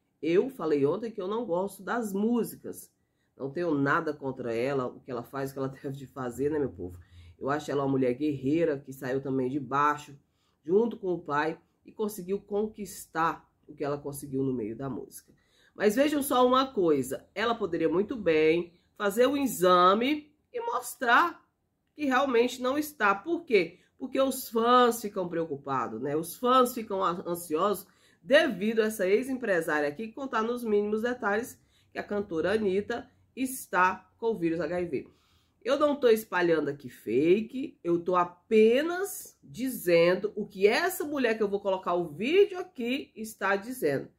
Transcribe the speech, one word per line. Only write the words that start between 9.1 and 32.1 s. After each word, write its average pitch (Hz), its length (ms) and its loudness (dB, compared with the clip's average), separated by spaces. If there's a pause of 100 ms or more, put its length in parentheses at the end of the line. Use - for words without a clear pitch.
também 131 300 -2
de 139 100 -4
baixo, 143 560 -2 (480)
junto 214 340 2
com 185 160 -4
o 165 60 -4
pai, 151 400 -2 (240)
e - 80 -20
conseguiu 196 480 -6
conquistar 196 1040 -4 (240)
o 147 60 -18
que 151 100 -8
ela 143 140 -4
conseguiu 139 460 -6
no 135 100 -2
meio 113 220 -6
da 135 120 -8
música. - 460 -12 (400)
Mas 202 220 4
vejam 285 260 4
só 254 240 2
uma 254 220 4
coisa, 147 640 0
ela 226 220 -2
poderia 165 340 0
muito 202 260 0
bem 165 560 2 (240)
fazer 208 300 2
o 285 100 2
exame 196 960 4 (220)
e 480 80 -6
mostrar 311 840 0 (500)
que 302 120 -6
realmente 247 560 2
não 254 160 0
está. 220 360 0
Por 330 300 -4
quê? 185 360 2 (180)
Porque 262 240 -2
os 262 260 -2
fãs 233 540 4
ficam 196 260 -4
preocupados, 139 720 -4
né? 143 140 -2
Os 165 220 -6
fãs 247 360 2
ficam 202 300 -6
a-, 175 260 -2
ansiosos 175 560 -2 (380)
devido 226 560 2
a 220 60 4
essa 220 200 -2
ex-empresária 185 840 0
aqui 214 240 -8
contar 254 300 -4
nos 240 200 -4
mínimos 208 380 0
detalhes 240 580 -2 (320)
que - 80 -10
a - 40 -4
cantora 202 500 -2